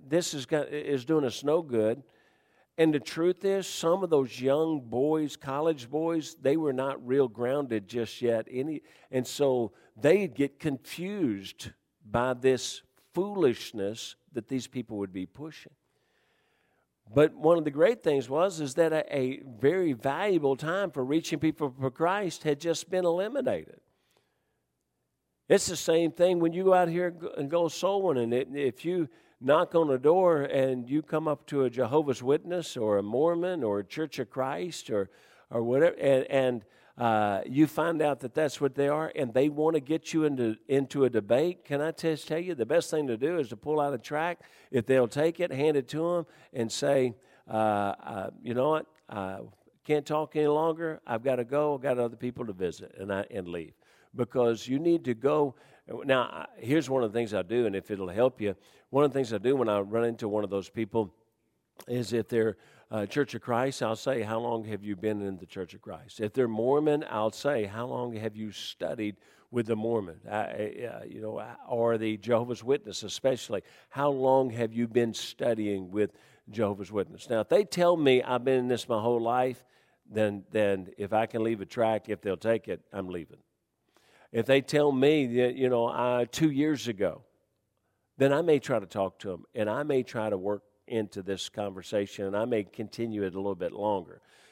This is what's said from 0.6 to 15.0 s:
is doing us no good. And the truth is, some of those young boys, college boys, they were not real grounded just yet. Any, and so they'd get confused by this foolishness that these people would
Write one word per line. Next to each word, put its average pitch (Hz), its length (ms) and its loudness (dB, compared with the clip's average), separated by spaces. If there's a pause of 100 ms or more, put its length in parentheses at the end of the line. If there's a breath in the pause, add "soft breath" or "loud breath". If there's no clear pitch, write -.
is 143 400 -4
doing 156 180 4
us 117 180 -4
no 151 200 2
good. 120 420 0 (760 soft breath)
And 160 160 4
the 147 60 0
truth 175 460 -2
is, 196 200 0
some 180 380 0
of 175 60 -2
those 127 320 2
young 147 400 2
boys, 139 560 0
college 139 520 -2
boys, 160 520 -2
they 139 160 4
were 151 160 0
not 131 340 -4
real 131 220 4
grounded 120 580 -2
just 117 340 -6
yet. 117 300 2
Any, 139 300 -6 (280 soft breath)
and 131 160 -2
so 127 460 2 (240 soft breath)
they'd 156 400 4
get 139 240 -2
confused 139 1080 -4 (360)
by 120 280 0
this 123 480 0 (320)
foolishness 127 1040 -2 (160)
that 113 160 -8
these 131 180 -4
people 113 300 -10
would 98 160 -6